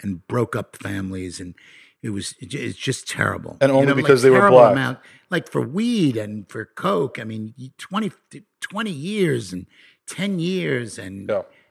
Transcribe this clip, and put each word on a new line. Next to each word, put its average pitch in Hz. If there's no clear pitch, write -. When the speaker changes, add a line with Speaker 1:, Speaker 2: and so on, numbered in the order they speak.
Speaker 1:
and 95
broke 113
up 107
families, 95
and 90
it 117
was, 101
it 95
ju-, 139
it's 113
just -
terrible. -
Speaker 2:
And 139
only 135
Speaker 1:
You 139
know, 139
Speaker 2:
because 135
Speaker 1:
like, -
Speaker 2:
they 135
were 127
Speaker 1:
terrible 127
Speaker 2:
black. 113
Speaker 1:
amount, -
like, 175
for 135
weed 170
and 107
for 110
coke. -
I 117
mean, 110
y-, 131
twenty, 202
twenty 208
years 143
and 90
ten 196
years 160
and 98
Speaker 2:
Yeah. 101